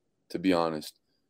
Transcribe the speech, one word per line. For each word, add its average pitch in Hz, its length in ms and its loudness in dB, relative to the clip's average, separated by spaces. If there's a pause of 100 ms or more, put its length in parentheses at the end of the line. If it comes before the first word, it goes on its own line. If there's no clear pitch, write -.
(300)
to - 80 -8
be 90 160 2
honest. 82 460 -2 (300)